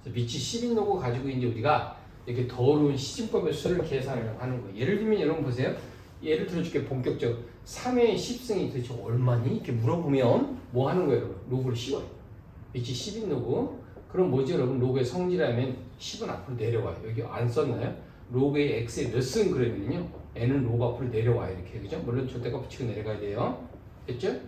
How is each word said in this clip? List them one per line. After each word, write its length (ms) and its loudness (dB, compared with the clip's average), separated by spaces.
그래서 120 -8
밑이 120 0
십인 480 -2
로고 220 4
가지고 320 -2
이제 180 0
우리가 500 2
이렇게 220 -2
더러운 500 6
시진법의 560 0
수를 320 0
계산하려고 540 -2
하는 220 -4
거예요. 160 -10
예를 200 2
들면 240 2
여러분 240 2
보세요. 280 0
예를 260 0
들어줄게, 380 -2
본격적 520 0
삼의 540 4
십승이 520 -2
도대체 240 -4
얼마니? 600 2
이렇게 160 -4
물어보면 880 4
뭐 180 2
하는 160 4
거예요, 160 4
여러분? 160 -6
로그를 260 0
씌워요. 300 -4
밑이 120 -4
십인 440 -4
로그. 480 0
그럼 200 4
뭐지, 220 2
여러분? 260 2
로그의 260 4
성질하면 720 2
십은 300 -8
앞으로 280 -6
내려와요. 400 0
여기 160 -2
안 240 -2
썼나요? 480 0
로그의 520 4
x의 280 -2
몇 100 2
승 300 2
그러면요, 580 0
n은 280 2
로그 220 2
앞으로 240 -2
내려와요. 460 2
이렇게, 240 -10
그죠? 200 -6
물론 280 -2
절대값 360 -4
붙이고 220 -8
내려가야 340 -4
돼요. 480 -2
됐죠? 280 -2